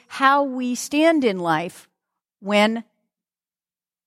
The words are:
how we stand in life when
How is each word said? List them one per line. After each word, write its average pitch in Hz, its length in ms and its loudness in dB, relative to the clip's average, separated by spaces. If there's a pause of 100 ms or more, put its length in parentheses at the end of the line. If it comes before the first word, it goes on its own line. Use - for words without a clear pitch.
how 269 360 2
we 254 320 -6
stand 311 480 0
in 202 160 0
life 170 480 -4 (520)
when 214 440 0 (1200)